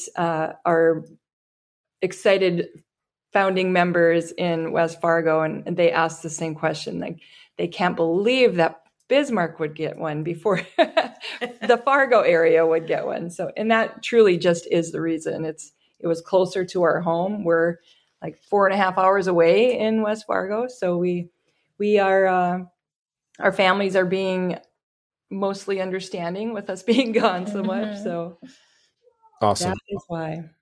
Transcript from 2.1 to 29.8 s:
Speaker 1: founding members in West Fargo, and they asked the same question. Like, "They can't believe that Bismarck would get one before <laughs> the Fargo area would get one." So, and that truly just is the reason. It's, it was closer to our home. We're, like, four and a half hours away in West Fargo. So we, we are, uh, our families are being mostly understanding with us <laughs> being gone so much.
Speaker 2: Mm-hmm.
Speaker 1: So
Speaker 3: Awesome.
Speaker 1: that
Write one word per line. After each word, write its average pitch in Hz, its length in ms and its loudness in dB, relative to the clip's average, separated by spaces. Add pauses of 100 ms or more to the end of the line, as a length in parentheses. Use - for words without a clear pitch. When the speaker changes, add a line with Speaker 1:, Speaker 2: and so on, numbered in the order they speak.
Speaker 1:
founding 190 400 2
members 170 580 2
in 165 400 -4
West 160 300 -2
Fargo, 160 400 2
and 156 360 -4
they 170 140 4
asked 165 320 -2
the 165 60 -8
same 156 260 -8
question. 156 440 -6
Like, 165 200 -10 (380)
"They 175 100 -4
can't 180 280 -2
believe 202 600 2
that 165 260 0 (280)
Bismarck 233 500 0
would 151 160 -6
get 156 220 -8
one 151 260 -6
before 170 460 -2
<laughs> - 80 -10
the 240 1080 0
Fargo 269 360 4
area 165 440 4
would 160 220 0
get - 180 -2
one." - 240 -6
So, 175 260 -8
and 214 160 -4
that 226 320 0
truly 214 340 4
just 170 340 0
is 165 200 0
the - 100 -6
reason. 160 440 -4
It's, - 260 -12 (280)
it - 80 -6
was 165 140 -2
closer 185 440 0
to 180 180 -2
our 165 180 2
home. 175 420 -2
We're, 170 340 0 (440)
like, 156 160 -12 (120)
four 202 160 4
and 190 80 -2
a 196 40 0
half 185 200 2
hours 190 300 4
away 180 500 4
in 220 240 0
West 214 240 -4
Fargo. 208 420 -2
So 180 300 -4
we, 175 320 -2 (480)
we 208 220 2
are, 190 260 4
uh, 180 340 0 (800)
our 196 120 2
families 190 440 2
are 185 100 4
being 185 520 -2 (720)
mostly 196 500 -4
understanding 185 720 -6
with 202 180 -10
us 185 120 -10
<laughs> 240 100 2
being 240 180 2
gone 190 340 0
so 208 160 -6
much. 190 240 -4
Speaker 2:
Mm-hmm. 208 180 -10
Speaker 1:
So 175 360 -8 (1040)
Speaker 3:
Awesome. 104 280 0
Speaker 1:
that - 80 -4 (120)